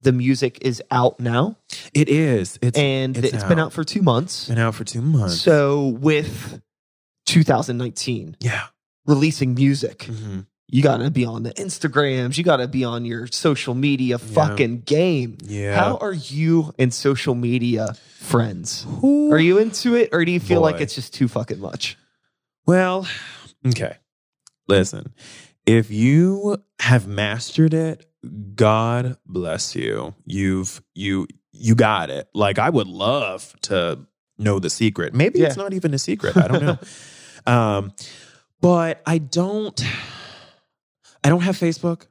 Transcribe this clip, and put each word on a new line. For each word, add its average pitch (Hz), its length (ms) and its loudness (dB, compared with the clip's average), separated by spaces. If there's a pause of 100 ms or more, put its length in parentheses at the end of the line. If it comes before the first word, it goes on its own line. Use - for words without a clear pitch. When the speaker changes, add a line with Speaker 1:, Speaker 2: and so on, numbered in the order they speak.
Speaker 1:
the 131 120 4
music 127 480 0
is 123 280 -2
out 123 300 2
now. 123 380 0 (360)
Speaker 2:
It 147 160 4
is. 135 520 2
It's, 120 180 2
Speaker 1:
And 131 380 0
Speaker 2:
it's 120 160 0
Speaker 1:
it's 110 100 -4
been 165 160 2
Speaker 2:
out. 160 80 0
Speaker 1:
out - 60 -12
for 165 100 -4
two 202 180 -4
months. 147 460 0
Speaker 2:
Been 117 100 -2
out 113 180 0
for 110 100 -10
two 117 160 -8
months. 113 400 0
Speaker 1:
So 143 460 4 (120)
with 151 640 -2 (680)
two 160 160 6
thousand - 340 0
nineteen, 120 600 -8
Speaker 2:
Yeah. 110 240 -4 (420)
Speaker 1:
releasing 143 500 2
music, 139 440 0 (100)
Speaker 2:
Mm-hmm. 107 300 -10 (300)
Speaker 1:
you 139 140 2
gotta 131 280 2
be 123 140 0
on 113 180 -8
the 117 120 -8
Instagrams, 135 840 -2
you 170 80 -2
gotta 131 240 2
be 131 160 -2
on 120 180 -6
your 117 240 -8
social 135 480 -2
media 131 420 0
Speaker 2:
Yeah. 113 180 -10
Speaker 1:
fucking 120 500 2
game. 147 580 0
Speaker 2:
Yeah. 101 320 -4
Speaker 1:
How 233 220 2
are 202 160 -4
you 160 680 0
and 127 140 2
social 135 420 0
media 120 580 -2 (260)
friends? 107 680 -2 (160)
Speaker 2:
Who 294 320 4
Speaker 1:
Are 160 60 6
you 175 180 6
into 226 380 0
it, 233 180 2
or 170 100 2
do 170 80 0
you 175 80 2
feel 165 220 2
like 160 160 2
Speaker 2:
Boy. 156 60 -4
Speaker 1:
it's - 120 -8
just - 180 -12
too 131 140 0
fucking 113 320 -6
much? - 380 -10 (680)
Speaker 2:
Well, 185 400 2 (600)
okay. 117 300 -2 (720)
Listen, - 440 0 (520)
if 110 260 4
you 180 680 4 (220)
have 117 280 4
mastered 107 680 0
it, 160 320 -4 (500)
God 117 680 2
bless 87 500 -6
you. 58 380 -6 (120)
You've, 95 560 -2 (120)
you, 95 340 -4 (240)
you 113 240 2
got 107 340 2
it. 69 240 -8
Like, 98 260 0
I 123 100 0
would 120 180 0
love 98 680 -4 (100)
to 85 360 -2 (380)
know 104 220 0
the 90 100 -4
secret. 98 440 -2
Maybe 208 280 0
it's 143 160 0
Speaker 1:
Yeah. 190 60 -6
Speaker 2:
not 196 100 -8
even 175 200 -2
a 139 40 -2
secret. 190 400 -2
I 175 100 4
don't 170 160 0
know. 139 200 0
Speaker 1:
<laughs> - 40 -20 (600)
Speaker 2:
Um, 107 460 0 (680)
but 170 440 2
I 165 120 2
don't, 190 640 -4 (1400)
I 139 60 4
don't 175 120 4
have 185 160 0
Facebook. 170 540 -4